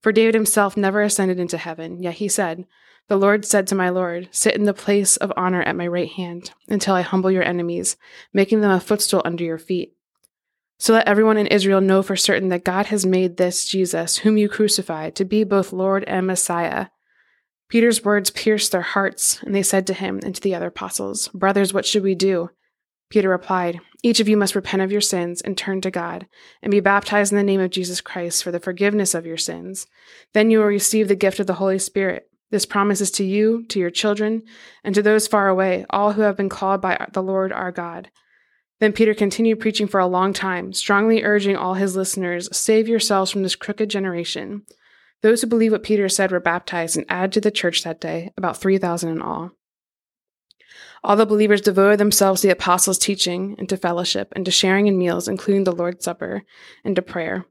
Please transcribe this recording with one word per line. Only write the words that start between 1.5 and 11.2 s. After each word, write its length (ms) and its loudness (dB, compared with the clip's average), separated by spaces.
heaven, 440 -10
yet 140 -6
he 140 -6
said, 380 -4
"The 80 2
Lord 280 4
said 220 2
to 80 -2
my 140 0
Lord, 420 -4
'Sit 240 0
in 100 0
the 100 2
place 420 0
of 200 -4
honor 260 0
at 140 -2
my 120 -4
right 220 -4
hand, 420 -10
until 260 0
I 60 2
humble 300 0
your 120 2
enemies, 540 -4
making 280 4
them 100 4
a 80 4
footstool 460 0
under 180 -4
your 160 -6
feet.'" 360 -6
So 140 2
let 140 4
everyone 300 4